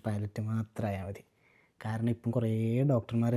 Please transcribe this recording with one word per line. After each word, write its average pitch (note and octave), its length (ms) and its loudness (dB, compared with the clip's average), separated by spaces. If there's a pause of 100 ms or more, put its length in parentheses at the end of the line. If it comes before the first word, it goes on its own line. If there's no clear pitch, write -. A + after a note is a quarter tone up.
പൈലറ്റ് G#2 340 -2
മാത്രം A2 480 -4
ആയാൽ F#2+ 180 -4
മതി. G2+ 160 -10 (600)
കാരണം A2+ 300 0
ഇപ്പം A#2+ 160 -2
കുറേ A2+ 200 2 (400)
ഡോക്ടർമാർ A#2 460 2